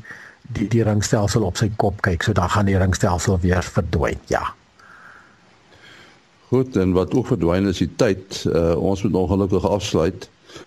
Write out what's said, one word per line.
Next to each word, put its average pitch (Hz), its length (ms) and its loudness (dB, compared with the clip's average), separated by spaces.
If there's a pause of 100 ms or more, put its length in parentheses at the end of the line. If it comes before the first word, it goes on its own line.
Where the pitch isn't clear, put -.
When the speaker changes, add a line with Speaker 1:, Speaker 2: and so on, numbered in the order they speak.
(420)
Speaker 1:
die, 110 260 -4
die 113 160 2
ringstelsel 107 600 2
op 90 140 -4
sy 107 180 0
kop 101 260 -2
kyk, 90 220 0
so 117 80 0
dan 92 180 0
gaan 104 160 0
die 98 120 2
ringstelsel 92 600 0
weer 90 240 2
verdwyn, - 600 -2
ja. - 280 -4 (1900)
Speaker 2:
Goed, 127 300 0
en 92 140 4
wat 90 220 2
ook 123 140 0
verdwyn 87 400 2
is 92 100 0
die 85 180 0
tyd. 98 580 -2
Eh, 82 240 2
ons 95 260 -2
moet 104 100 -2
ongelukkig 92 560 0
afsluit. 95 600 -2 (380)